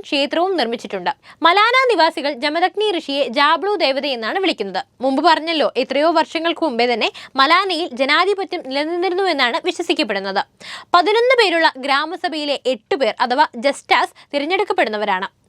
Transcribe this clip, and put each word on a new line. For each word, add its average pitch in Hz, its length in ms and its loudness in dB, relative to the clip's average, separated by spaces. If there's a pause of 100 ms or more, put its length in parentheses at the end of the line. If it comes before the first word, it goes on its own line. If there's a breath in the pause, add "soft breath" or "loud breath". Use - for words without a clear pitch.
ക്ഷേത്രവും 311 520 -2
നിർമ്മിച്ചിട്ടുണ്ട്. 220 540 -4 (300 loud breath)
മലാന 403 340 4 (160)
നിവാസികൾ 320 400 0 (120)
ജമദഗ്നി 359 440 -2 (100)
ഋഷിയെ 277 300 -4
ജാബ്ലു 302 480 2
ദേവതയെന്നാണ് 269 640 -2
വിളിക്കുന്നത്. 202 420 -2 (200)
മുമ്പ് 269 260 0
പറഞ്ഞല്ലോ, 311 500 2
എത്രയോ 277 340 0
വർഷങ്ങൾക്ക് 330 540 -2
മുമ്പേ 240 280 0
തന്നെ 247 180 -2 (240 loud breath)
മലാനയിൽ 339 580 4
ജനാധിപത്യം 339 760 0
നിലനിന്നിരുന്നുവെന്നാണ് 320 960 0
വിശ്വസിക്കപ്പെടുന്നത്. 214 760 -2 (540 loud breath)
പതിനൊന്ന് 440 440 4
പേരുള്ള 339 380 4
ഗ്രാമസഭയിലെ 294 880 -4
എട്ട് 254 300 -2
പേർ 240 240 0
അഥവാ 254 360 2
ജസ്റ്റാസ് 269 580 -2 (200 soft breath)
തിരഞ്ഞെടുക്കപ്പെടുന്നവരാണ്. 247 960 -2 (200)